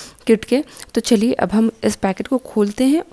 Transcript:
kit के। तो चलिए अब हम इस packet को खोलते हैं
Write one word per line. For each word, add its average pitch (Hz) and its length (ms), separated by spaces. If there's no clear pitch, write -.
kit 220 180
के। 269 180
तो 233 80
चलिए 226 320
अब - 180
हम 220 200
इस 208 120
packet 190 320
को 262 100
खोलते 208 460
हैं 285 280